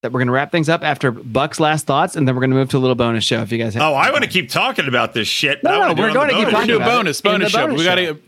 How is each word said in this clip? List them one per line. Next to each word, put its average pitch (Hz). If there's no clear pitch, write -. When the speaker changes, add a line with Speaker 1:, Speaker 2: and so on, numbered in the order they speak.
Speaker 1:
that 117
we're 123
gonna 123
wrap 139
things 160
up 170
after 143
Buck's 123
last 156
thoughts, 151
and 147
then 127
we're 123
gonna 135
move 135
to 139
a -
little 127
bonus 117
show 113
if 107
you 117
guys 113
have 120
Speaker 2:
Oh, 156
I 180
wanna 294
Speaker 1:
time. -
Speaker 2:
keep -
talking 190
about 120
this 107
shit, -
but 302
Speaker 1:
No, 392
Speaker 2:
I 403
wanna 370
Speaker 1:
no, 165
Speaker 2:
do 175
Speaker 1:
we're 220
Speaker 2:
it -
on -
Speaker 1:
gonna 277
Speaker 2:
the -
Speaker 1:
keep -
Speaker 2:
bonus 254
Speaker 1:
talking 214
Speaker 3:
We're -
Speaker 2:
show. -
Speaker 3:
gonna -
do 233
a -
Speaker 1:
about 226
it 247
Speaker 3:
bonus, 185
Speaker 1:
in -
the 202
Speaker 3:
bonus 208
show. 220
Speaker 1:
bonus 202
Speaker 3:
We 165
gotta, 180
Speaker 1:
show. 156